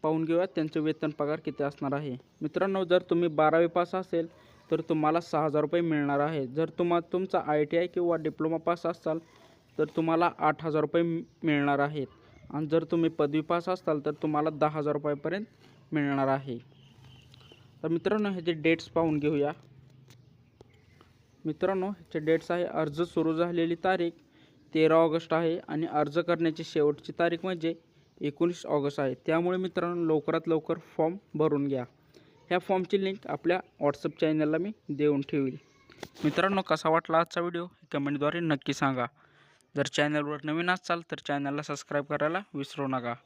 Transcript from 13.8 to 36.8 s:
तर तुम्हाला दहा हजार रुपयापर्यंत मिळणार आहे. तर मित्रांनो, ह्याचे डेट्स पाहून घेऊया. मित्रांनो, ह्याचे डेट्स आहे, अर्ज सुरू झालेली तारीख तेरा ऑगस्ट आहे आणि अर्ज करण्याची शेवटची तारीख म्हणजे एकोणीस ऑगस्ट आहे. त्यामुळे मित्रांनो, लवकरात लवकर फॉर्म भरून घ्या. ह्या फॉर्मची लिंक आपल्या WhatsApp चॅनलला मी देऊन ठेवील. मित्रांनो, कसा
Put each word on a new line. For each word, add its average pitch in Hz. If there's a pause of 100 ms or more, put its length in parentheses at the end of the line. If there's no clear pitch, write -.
तर 156
तुम्हाला 151
दहा 151
हजार 147
रुपयापर्यंत 147 (480)
मिळणार 139
आहे. 135 (1200)
तर 160
मित्रांनो, 190
ह्याचे 175
डेट्स 160
पाहून 160
घेऊया. 147 (1900)
मित्रांनो, 185
ह्याचे 185
डेट्स 160
आहे, 175
अर्ज 156
सुरू 160
झालेली 170
तारीख 175 (640)
तेरा 160
ऑगस्ट 165
आहे 165 (100)
आणि 156
अर्ज 147
करण्याची 165
शेवटची 151
तारीख 170
म्हणजे 165 (460)
एकोणीस 165
ऑगस्ट 143
आहे. 131
त्यामुळे 170
मित्रांनो, 175
लवकरात 160
लवकर 160
फॉर्म 160 (180)
भरून 147
घ्या. 131 (640)
ह्या 175
फॉर्मची 190
लिंक 190
आपल्या 170 (200)
WhatsApp -
चॅनलला 156
मी 196 (160)
देऊन 147
ठेवील. 139 (680)
मित्रांनो, 185
कसा 160